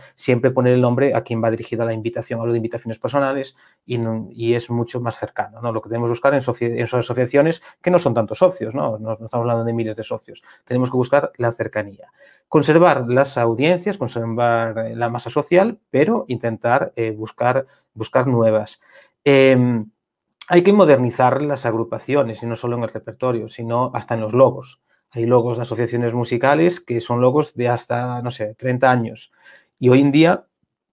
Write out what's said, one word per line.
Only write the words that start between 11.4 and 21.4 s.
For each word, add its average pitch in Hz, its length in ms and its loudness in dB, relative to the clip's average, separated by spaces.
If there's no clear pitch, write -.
cercanía. 104 600 -8
Conservar 151 580 4
las 131 300 0
audiencias, 160 600 0
conservar, 117 840 -2
eh, 113 160 -6
la 117 140 -4
masa 120 200 -8
social, 180 500 0
pero 160 360 0
intentar, 120 720 -2
eh, 113 140 -4
buscar, 120 560 -4
buscar 123 340 -2
nuevas. 110 540 0
Em, 127 680 4
hay 175 140 6
que 196 100 6
modernizar 131 680 4